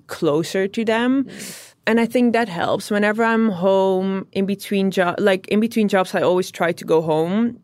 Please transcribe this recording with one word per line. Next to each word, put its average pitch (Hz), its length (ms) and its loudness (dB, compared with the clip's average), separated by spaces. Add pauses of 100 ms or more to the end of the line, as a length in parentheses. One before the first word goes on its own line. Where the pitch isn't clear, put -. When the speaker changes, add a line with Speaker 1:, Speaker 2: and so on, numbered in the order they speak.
Speaker 1:
closer 175 640 -2
to 220 160 -4
them." 247 400 0
Speaker 2:
Mm. - 480 -16 (160)
Speaker 1:
And 226 120 2
I 233 60 2
think 240 280 2
that 226 140 0
helps. 170 400 -4
Whenever 208 360 0
I'm 226 240 2
home 190 840 0
in 196 160 -2
between 196 460 -2
jo-, 180 260 0
like, 190 300 0
in 202 100 2
between 226 300 2
jobs, 190 260 0
I 175 80 2
always 180 300 2
try 175 180 -2
to 170 140 -6
go 160 180 2
home. 175 600 0